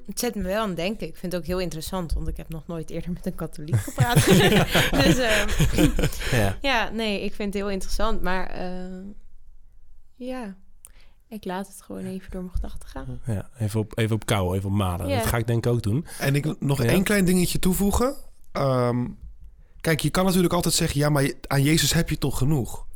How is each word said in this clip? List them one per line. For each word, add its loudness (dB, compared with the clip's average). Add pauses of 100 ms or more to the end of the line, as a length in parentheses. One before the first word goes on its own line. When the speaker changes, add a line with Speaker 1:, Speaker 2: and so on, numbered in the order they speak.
Speaker 1:
het -8
zet -2
me -4
wel 0
aan -2
het -4
denken. -4
Ik -12
vind -6
het -2
ook -8
heel -2
interessant, -4
want -2
ik -4
heb -10
nog -10
nooit -8
eerder -6
met -8
een -2
katholiek -4
gepraat. 2 (260)
Speaker 2:
<laughs> 4
Speaker 1:
<laughs> 2
Dus, 6
ehm, 4 (400)
Speaker 2:
Ja. 2
Speaker 1:
ja, 0
nee, -2
ik -4
vind -4
het -2
heel -4
interessant, 2
maar, 2
eh, -6 (1300)
ja, -10 (720)
ik -14
laat -6
het -20
gewoon -10
even -8
door -8
mijn -8
gedachten -6
gaan. -10
Speaker 2:
Ja, -2 (100)
even 0
op, -4
even 2
op -2
kou, 2
even -2
op 0
malen. -2
Speaker 1:
Ja. 0
Speaker 2:
Dat 0
ga 2
ik -2
denk 0
ik 4
ook 0
doen. 0 (120)
Speaker 3:
En 2
ik 0
nog 0
Speaker 2:
Ja. 4
Speaker 3:
één 4
klein 4
dingetje 4
toevoegen. 2 (380)
Ehm, 2 (720)
kijk, 2
je 0
kan 2
natuurlijk 4
altijd 2
zeggen, 0
"Ja, 4
maar 4 (140)
aan 2
Jezus 4
heb 2
je -2
toch 0
genoeg?" 0